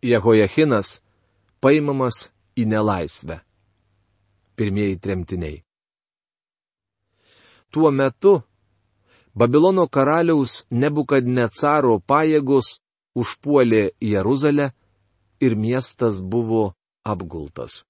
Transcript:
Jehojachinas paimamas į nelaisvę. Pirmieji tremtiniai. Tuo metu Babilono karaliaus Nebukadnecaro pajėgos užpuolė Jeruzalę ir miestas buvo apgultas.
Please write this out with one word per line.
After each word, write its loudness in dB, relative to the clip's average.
Jehojachinas 2
paimamas 0
į 0
nelaisvę. -2
Pirmieji -2
tremtiniai. -8
Tuo 4
metu 2
Babilono 4
karaliaus 0
Nebukadnecaro 0
pajėgos 0
užpuolė 0
Jeruzalę 0
ir 2
miestas -2
buvo -2
apgultas. -10